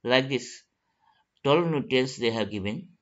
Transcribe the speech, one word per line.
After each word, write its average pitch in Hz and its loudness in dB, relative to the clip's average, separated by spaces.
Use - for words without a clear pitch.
Like 131 2
this, - -6
twelve 160 4
nutrients 127 0
they 113 0
have 110 -2
given. 104 -6